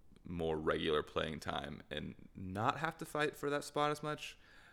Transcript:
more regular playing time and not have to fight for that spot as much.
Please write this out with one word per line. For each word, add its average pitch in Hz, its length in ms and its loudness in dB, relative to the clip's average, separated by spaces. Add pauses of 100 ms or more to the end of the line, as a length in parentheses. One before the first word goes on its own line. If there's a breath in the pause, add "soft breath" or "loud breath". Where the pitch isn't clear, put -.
(260)
more 80 300 2
regular 78 460 4
playing 80 380 -2
time 76 500 -4
and 78 240 -4 (220)
not 98 420 0
have 160 200 -2
to 170 60 -6
fight 151 320 0
for 143 140 -2
that 143 140 0
spot 147 260 2
as 147 120 -2
much. 151 340 -6 (360 soft breath)